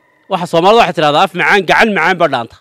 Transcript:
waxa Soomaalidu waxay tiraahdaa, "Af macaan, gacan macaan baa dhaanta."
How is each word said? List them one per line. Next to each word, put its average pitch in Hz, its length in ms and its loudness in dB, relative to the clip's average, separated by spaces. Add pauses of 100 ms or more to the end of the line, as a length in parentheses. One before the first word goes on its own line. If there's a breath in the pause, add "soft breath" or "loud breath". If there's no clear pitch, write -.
(300)
waxa 175 180 -6
Soomaalidu 185 320 2
waxay 180 140 0
tiraahdaa, 156 320 0
"Af - 80 -10
macaan, 175 320 0
gacan 180 280 2
macaan 175 240 0
baa 165 100 2
dhaanta." 127 340 -6